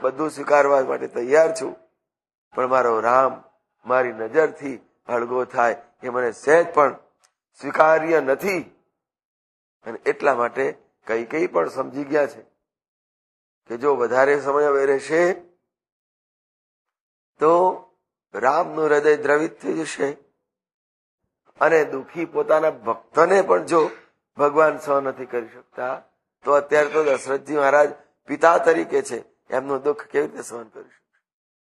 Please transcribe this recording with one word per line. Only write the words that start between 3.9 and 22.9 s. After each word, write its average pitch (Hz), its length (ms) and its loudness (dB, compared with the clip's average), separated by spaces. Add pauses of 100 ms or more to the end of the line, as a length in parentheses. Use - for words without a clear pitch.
નજરથી 135 680 -4 (280)
હળગો 123 360 -2
થાય 120 320 -2 (260)
એ 127 60 -10
મને 120 240 -4
સહેજ 165 420 0
પણ 135 220 2 (640)
સ્વીકાર્ય 156 600 2
નથી." 143 400 -2 (1300)
અને 113 200 -12
એટલા 143 280 0
માટે 127 440 -4 (280)
કૈકેયી 120 400 -2
પણ 170 220 -2
સમજી 131 360 -8
ગયા 143 220 0
છે - 160 -12 (1200)
કે 117 100 -10
જો 139 200 0
વધારે 131 440 2
સમય 143 260 0
હવે 139 200 0
રહેશે 156 480 0 (2000)
તો 175 460 2 (500)
રામનું 156 500 -2
હૃદય 147 320 2
દ્રવિત 147 460 -2
થઈ 185 100 -4
જશે, 151 440 -6 (1400)
અને 156 240 4
દુઃખી 143 400 -8
પોતાના 156 460 0
ભક્તને 147 720 0